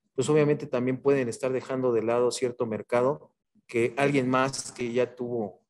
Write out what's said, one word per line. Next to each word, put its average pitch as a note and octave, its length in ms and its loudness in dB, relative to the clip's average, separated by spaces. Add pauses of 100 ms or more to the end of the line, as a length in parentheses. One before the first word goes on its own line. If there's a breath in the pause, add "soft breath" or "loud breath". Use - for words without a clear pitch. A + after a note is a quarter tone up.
(140)
pues B2+ 160 -2
obviamente D3 380 2
también B2+ 340 -2
pueden C#3 260 2
estar A#2 240 -4
dejando C3 400 -2
de A2+ 120 2
lado A#2+ 280 2
cierto A#2+ 340 -2
mercado A#2+ 680 -2 (340)
que A#2+ 300 0
alguien C#3+ 320 2
más C3 420 0
que A#2+ 200 -6
ya B2 240 0
tuvo, A#2+ 540 -6